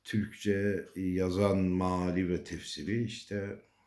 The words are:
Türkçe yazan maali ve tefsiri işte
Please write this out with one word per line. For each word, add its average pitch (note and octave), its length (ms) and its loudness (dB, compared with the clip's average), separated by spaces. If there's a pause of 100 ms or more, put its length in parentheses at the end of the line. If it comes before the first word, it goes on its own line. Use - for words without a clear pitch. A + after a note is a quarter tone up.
Türkçe G2+ 840 0 (100)
yazan F#2 600 2
maali F2+ 720 2
ve F2 140 0
tefsiri F2 600 -4
işte G2+ 580 -6 (240)